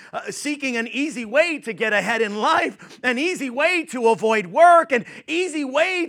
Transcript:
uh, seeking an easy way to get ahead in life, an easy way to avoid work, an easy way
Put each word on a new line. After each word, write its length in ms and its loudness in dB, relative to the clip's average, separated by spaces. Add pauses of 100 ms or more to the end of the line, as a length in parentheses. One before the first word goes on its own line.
(140)
uh, 180 -6
seeking 460 -4
an 100 -2
easy 380 -4
way 340 -8
to 140 -8
get 180 -4
ahead 300 0
in 160 -4
life, 640 -2
an 140 0
easy 320 -4
way 380 0
to 200 0
avoid 400 2
work, 460 6
an 100 0 (240)
easy 380 -2
way 440 0